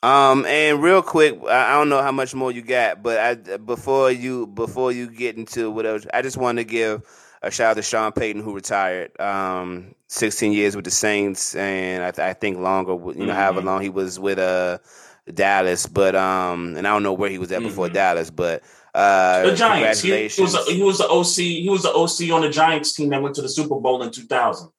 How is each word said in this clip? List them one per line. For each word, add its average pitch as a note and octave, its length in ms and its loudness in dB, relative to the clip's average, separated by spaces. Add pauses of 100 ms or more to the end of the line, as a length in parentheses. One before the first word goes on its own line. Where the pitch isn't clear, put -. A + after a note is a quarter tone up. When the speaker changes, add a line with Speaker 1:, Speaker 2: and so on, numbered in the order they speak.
Speaker 1:
Um, C3+ 440 6
and D3 360 2
real F3+ 200 6
quick, D3+ 360 4 (100)
I, B2 260 4
I D3 40 6
don't D3+ 100 4
know C#3+ 140 4
how C#3 100 0
much C3+ 220 -4
more B2+ 180 -4
you A#2+ 100 -10
got, A#2 400 0
but A2+ 160 0
I, G#2+ 380 -2
before B2+ 560 0
you, B2 340 -6
before A2+ 460 -4
you B2 180 -6
get A2+ 260 -6
into A2+ 340 -6
whatever, A2 340 -4 (100)
I B2+ 80 0
just C3 140 -6
wanna A#2+ 280 -2
give A2 380 -2 (400)
a G2 80 -4
shout A2+ 220 2
out - 40 4
to G#2+ 60 -4
Sean A2 300 -2
Payton, A2 300 -4
who G#2+ 120 -8
retired. F#2+ 680 -4
Um, F#2 720 -6 (140)
sixteen G#2+ 440 0
years G#2 240 2
with F#2+ 80 -10
the F2+ 60 -8
Saints, G2+ 640 0
and F#2 480 -4
I, F2+ 80 -4
th-, E2 160 -4
I F#2 60 -2
think F#2+ 260 -4
longer, F#2 340 -2
w-, F2 280 -8
you - 60 -4
know, F2+ 80 -2
however F#2+ 260 2
Speaker 2:
Mm-hmm. F#2 80 -4
Speaker 1:
long F#2+ 140 -2
he G2 80 -6
was F#2 280 -4
with, G2 200 -2
uh, F#2 400 0 (540)
Dallas. F#2+ 540 2
But, F#2+ 300 2
um, F2+ 600 0
and F2+ 100 -4
I G2+ 40 2
don't G#2 120 2
know G2+ 100 0
where G2 180 -2
he F#2+ 80 -8
was F2+ 140 -6
at F#2 100 -4
before F#2+ 240 -4
Speaker 2:
Mm-hmm. F2 80 -6
Speaker 1:
Dallas, E2+ 360 0
but, E2 320 -4 (320)
uh, F#2 500 4
Speaker 2:
The G3 100 4
Giants. E3+ 460 2
He, F3 80 -2
he F#3+ 60 2 (280)
was F3 120 0
a, F3 40 0
Speaker 1:
congratulations. E3+ 180 -2
Speaker 2:
he F#3+ 60 0
was F#3+ 160 2
the G3 100 2
O E3 140 4
C. E3+ 400 -2
He F3+ 80 -2
was F#3+ 120 2
the E3 100 0
O E3 140 4
C E3 260 -4
on E3 80 4
the D3+ 100 2
Giants D#3 420 2
team D3 180 -2
that C#3 120 -2
went C#3 140 -4
to C#3+ 60 -6
the C3+ 60 -6
Super D3 300 -2
Bowl B2 240 0
in A#2 80 -6
two A#2 160 -16
thousand. A#2 520 -2